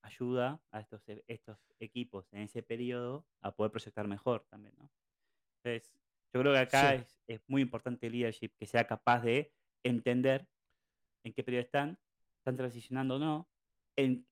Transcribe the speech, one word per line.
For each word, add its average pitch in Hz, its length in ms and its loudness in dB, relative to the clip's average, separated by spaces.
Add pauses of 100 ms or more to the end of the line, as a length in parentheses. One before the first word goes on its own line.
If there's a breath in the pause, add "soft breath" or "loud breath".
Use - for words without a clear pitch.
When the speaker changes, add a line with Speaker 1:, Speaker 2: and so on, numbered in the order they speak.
Speaker 1:
ayuda 127 580 -2 (100)
a 107 80 -10
estos 107 300 -16
e-, 107 180 -14
estos 110 300 -14 (220)
equipos 113 520 -10
en 104 120 -10
ese 107 180 -8
periodo 123 640 -6 (160)
a 101 100 -6
poder 107 200 0
proyectar 104 360 -8
mejor 107 420 -2
también, 104 280 -20
¿no? 143 120 -20 (760)
Entonces, 120 280 -6 (400)
yo 127 100 0
creo 139 120 6
que 135 60 6
acá 139 320 6
Speaker 2:
Sí. 135 60 2
Speaker 1:
es, - 300 -16
es 113 200 -10
muy 135 140 2
importante 120 460 -4
el 113 60 -4
leadership, 117 440 -4
que 104 100 -12
sea 117 180 4
capaz 120 380 2
de 127 280 2 (320)
entender 127 640 2 (760)
en 113 100 -12
qué 117 100 -6
periodo 123 200 0
están, 147 340 0 (400)
están 131 180 -4
transicionando 127 600 -4
o 139 40 -4
no, 156 300 -4 (480)
en, 131 340 2